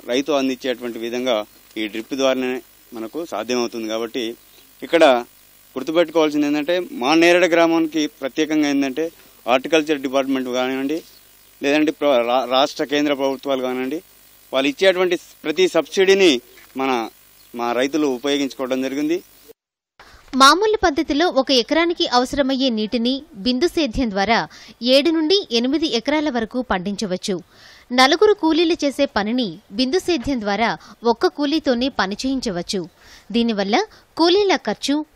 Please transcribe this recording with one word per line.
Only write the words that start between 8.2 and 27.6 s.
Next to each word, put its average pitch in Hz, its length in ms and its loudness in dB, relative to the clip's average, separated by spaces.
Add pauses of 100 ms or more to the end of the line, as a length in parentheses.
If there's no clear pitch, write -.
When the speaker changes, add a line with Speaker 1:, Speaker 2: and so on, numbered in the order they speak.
Speaker 1:
ఏంటంటే 139 420 -2 (360)
హార్టికల్చర్ 147 540 0
డిపార్ట్‌మెంట్ 131 480 -2
కానివ్వండి, 131 540 -4 (580)
లేదంటే 151 300 0
ప్ర-, 139 360 2
రా-, 123 220 2
రాష్ట్ర 135 340 0
కేంద్ర 147 300 0
ప్రభుత్వాలు 135 480 -4
కానివ్వండి, 131 400 -4 (520)
వాళ్ళు 135 160 2
ఇచ్చేటువంటి 180 460 2 (280)
ప్రతి 160 240 2
సబ్సిడీని 185 640 4 (460)
మన, 135 140 -2 (640)
మా 120 180 -4
రైతులు 139 360 0
ఉపయోగించుకోవడం 131 760 -4
జరిగింది. 147 420 -4 (1120)
Speaker 2:
మామూలు 330 500 4
పద్ధతిలో 320 440 0
ఒక 269 240 0
ఎకరానికి 320 560 0
అవసరమయ్యే 262 640 0
నీటిని 233 540 -2 (120)
బిందు 247 320 0
సేద్యం 277 420 -2
ద్వారా 196 300 0 (440)
ఏడు 262 260 4
నుండి 330 420 0
ఎనిమిది 262 440 0
ఎకరాల 302 340 -2
వరకు 233 320 -4
పండించవచ్చు. 190 760 -6 (560)